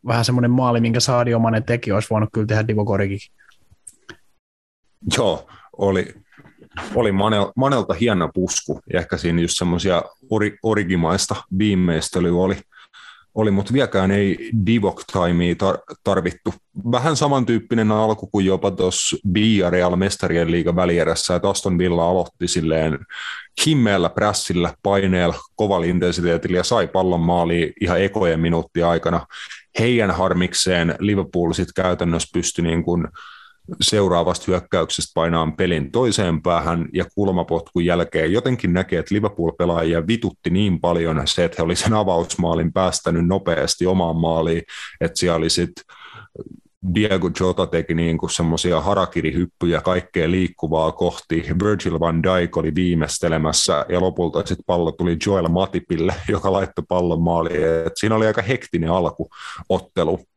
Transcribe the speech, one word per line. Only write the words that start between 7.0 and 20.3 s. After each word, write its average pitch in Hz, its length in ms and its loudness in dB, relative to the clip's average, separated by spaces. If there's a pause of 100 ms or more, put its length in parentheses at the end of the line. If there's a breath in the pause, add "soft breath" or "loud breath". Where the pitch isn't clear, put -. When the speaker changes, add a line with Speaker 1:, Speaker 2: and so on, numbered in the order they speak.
Speaker 2:
Manel-, 101 440 2
Manelta 127 380 0
hieno 90 400 2
pusku, - 460 -2 (120)
ja 90 80 2
ehkä 85 160 -4
siinä 85 240 0
just 85 180 0
semmosia 87 440 2 (280)
ori-, 104 320 0
origimaista 92 720 0 (240)
viimeistelyä 90 760 2
oli, 95 220 2 (760 loud breath)
oli, 107 160 0
mut 98 220 0
vieläkään 98 380 2
ei 101 400 0 (160)
Divock-timea 87 880 0
tar-, - 400 -2 (100)
tarvittu. 92 500 -2 (380)
Vähän 139 240 0
samantyyppinen 117 720 0
alku 107 360 0
kuin 98 200 0
jopa 95 240 2
tossa - 460 -2 (180)
Villarreal 90 600 2
mestarien 85 540 0